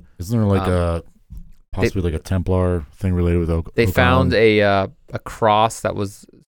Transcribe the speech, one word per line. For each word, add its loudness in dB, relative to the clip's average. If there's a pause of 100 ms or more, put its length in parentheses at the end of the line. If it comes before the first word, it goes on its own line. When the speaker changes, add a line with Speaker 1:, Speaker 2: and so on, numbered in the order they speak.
(180)
Speaker 1:
Isn't -4
there, 2
like, 2
Speaker 2:
Um, 0
Speaker 1:
a, -2 (720)
possibly, -2
Speaker 2:
they -2
Speaker 1:
like, -4
a -20
Templar -2
thing -2
related 2
with -2
Oak, -4
Speaker 2:
They 2
Speaker 1:
Oak -2
Speaker 2:
found 2
Speaker 1:
Island? 0
Speaker 2:
a, 4
uh, 2 (260)
a -6
cross 0
that -2
was -8 (260)